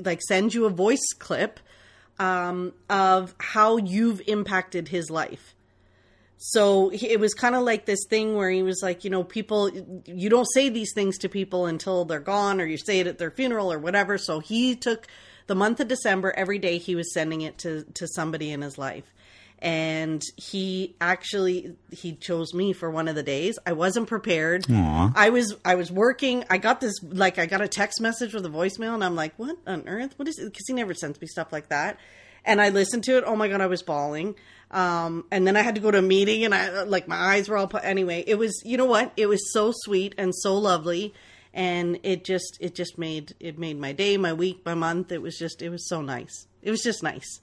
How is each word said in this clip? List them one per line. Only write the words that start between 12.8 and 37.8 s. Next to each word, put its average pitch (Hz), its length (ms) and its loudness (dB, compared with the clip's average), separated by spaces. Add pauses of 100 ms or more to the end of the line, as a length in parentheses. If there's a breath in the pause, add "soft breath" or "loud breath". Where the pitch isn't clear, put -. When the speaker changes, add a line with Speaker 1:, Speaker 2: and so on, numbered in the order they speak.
Speaker 1:
it 175 60 2
at 175 120 -4
their 165 120 -6
funeral 220 420 0
or 156 60 -2
whatever. 190 400 0
So 160 220 -4
he 240 360 0
took 226 300 -2 (400 loud breath)
the 196 80 -2
month 214 260 2
of 240 80 -2
December, 190 480 0
every 196 220 -2
day 175 200 0
he 175 160 -4
was 170 200 -4
sending 160 260 -2
it 156 180 -8
to, 156 260 -6 (100)
to 170 140 -8
somebody 156 420 -6
in 143 100 -6
his 143 160 -10
life. 135 280 -8 (600 soft breath)
And 160 580 -2 (140)
he 190 640 -4
actually, 180 760 -2 (160)
he 170 220 -10
chose 165 400 -6
me 185 220 0
for 170 160 -6
one 160 180 -2
of 156 60 -2
the 151 80 -2
days. 147 440 -2
I 175 60 -2
wasn't 190 360 0
prepared. 180 640 0
Speaker 2:
Aw. 90 460 4
Speaker 1:
I 214 140 8
was, 233 340 2
I 185 120 4
was 170 140 -2
working. 247 600 2
I 185 80 4
got 226 240 0
this, 208 100 0 (100)
like, 185 360 2
I 170 80 0
got 190 160 -2
a 202 60 0
text 208 300 -2
message 226 360 -2
with 196 100 -6
a 165 60 -6
voicemail, 190 420 -2
and 214 100 -2
I'm 175 140 0
like, 156 220 -4
"What 285 180 -8 (100)
on 175 220 -6
earth? 240 300 -6
What 285 100 -6
is 311 100 -8
it?" 202 140 -10
'Cause - 140 -16
he 254 80 -4
never 220 180 -2
sends 147 260 -8
me 165 80 -14
stuff 160 240 -8
like 151 200 -8
that. 160 280 -2 (460 loud breath)
And 208 160 6
I 202 80 6
listened 196 360 2
to 254 120 4
it. 247 100 4
Oh 220 100 0
my 214 120 2
God, 196 140 0
I 190 40 4
was 180 160 -2
bawling. 151 520 -4 (360 soft breath)
Um, 170 600 0
and 190 160 4
then 196 100 6
I 208 60 6
had 226 140 0
to 208 40 -6
go 214 100 4
to 202 80 6
a 185 40 8
meeting, 202 420 4
and 208 100 4
I, 185 280 0
like, 185 260 -2
my 170 80 -2
eyes 196 320 2
were 214 80 0
all 196 120 2
pu-, 214 100 -4
anyway, 180 480 0